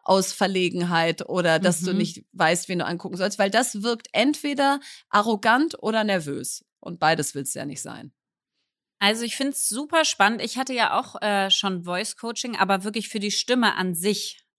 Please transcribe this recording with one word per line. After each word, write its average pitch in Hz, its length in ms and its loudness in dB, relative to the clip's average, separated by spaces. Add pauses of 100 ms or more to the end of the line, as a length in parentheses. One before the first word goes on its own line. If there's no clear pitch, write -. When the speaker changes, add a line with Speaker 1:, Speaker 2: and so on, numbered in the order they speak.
Speaker 1:
aus 190 300 4
Verlegenheit 175 920 0
oder 170 320 2
dass 175 220 2
du 185 120 0
Speaker 2:
Mhm. 190 40 2
Speaker 1:
nicht - 360 -2
weißt, 175 340 2
wen 180 120 -2
du 160 60 -2
angucken 175 320 -6
sollst, 196 220 -2
weil 196 100 2
das 220 320 0
wirkt 233 300 -4
entweder 277 680 2 (300)
arrogant 226 720 2
oder 220 220 0
nervös. 160 600 -4 (160)
Und 170 180 -12
beides 156 360 2
willst 139 200 -6
du - 40 -8
ja 139 60 -6
nicht 147 160 -10
sein. 127 300 -14 (920)
Speaker 2:
Also 220 220 2
ich 233 140 -6
find's 277 320 -2
super 294 340 0
spannend. 214 380 2
Ich - 160 -6
hatte 262 160 -4
ja 226 260 2
auch, - 220 -6
äh, 202 280 0
schon 185 360 0
Voice 180 320 -6
Coaching, 233 400 -6
aber 190 260 2
wirklich 214 260 -4
für 220 120 -6
die 202 100 -2
Stimme 240 440 2
an 185 200 -2
sich, 196 480 -4 (160)